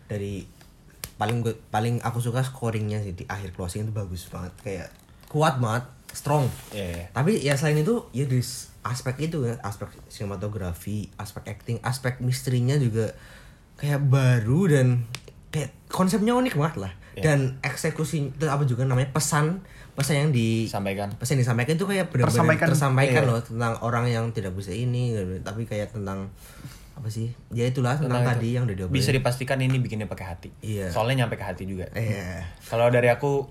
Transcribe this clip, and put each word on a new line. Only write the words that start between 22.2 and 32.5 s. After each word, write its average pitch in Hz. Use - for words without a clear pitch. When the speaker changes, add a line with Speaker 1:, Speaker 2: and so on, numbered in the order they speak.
Speaker 3:
Tersampaikan. 160
Speaker 1:
tersampaikan 131
Speaker 2:
Iya. 120
Speaker 1:
loh, 117
tentang 117
orang 117
yang 113
tidak 95
bisa 92
ini, 123
tapi 104
kayak 104
tentang 98
apa -
sih? 113
Ya 120
itulah, 127
tentang 123
Speaker 2:
Tentang 123
Speaker 1:
tadi 113
Speaker 2:
itu. 120
Speaker 1:
yang 123
udah 101
diobrolin. 92
Speaker 2:
Bisa 131
dipastikan 131
ini 131
bikinnya 107
pakai 95
hati. 90
Speaker 1:
Iya. 101
Speaker 2:
Soalnya 117
nyampe 110
ke 98
hati 95
juga. 92
Speaker 1:
Iya. 92